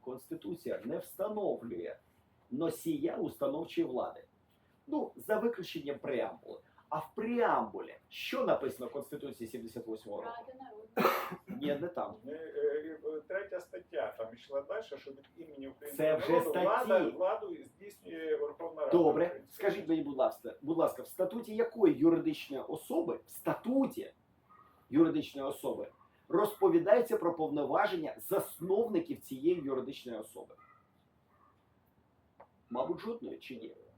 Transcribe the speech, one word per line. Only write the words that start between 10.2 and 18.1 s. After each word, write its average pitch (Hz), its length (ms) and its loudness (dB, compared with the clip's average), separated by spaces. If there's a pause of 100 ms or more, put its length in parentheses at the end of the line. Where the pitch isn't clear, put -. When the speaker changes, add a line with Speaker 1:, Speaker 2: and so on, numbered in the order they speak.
Speaker 1:
року? - 160 -8
Speaker 2:
Рада - 260 -14
народу. - 480 2 (360)
Speaker 1:
Ні, 143 340 -2
не 175 60 -4
там. - 360 -6
Speaker 3:
Ні, 135 80 -12
е, 151 760 -2
е, 156 220 -6
третя 185 320 -6
стаття, - 580 -6
там 113 160 -8
йшла 139 280 -6
далі, 220 220 -6
що 139 280 -12
від 135 140 -18 (120)
імені 143 300 -12
українського 147 300 -12
Speaker 1:
Це 156 180 6
вже 156 160 2
Speaker 3:
народу 165 200 6
влада, 196 340 4
Speaker 1:
статті. 185 320 4
Speaker 3:
владу 190 380 0 (200)
здійснює 165 600 -4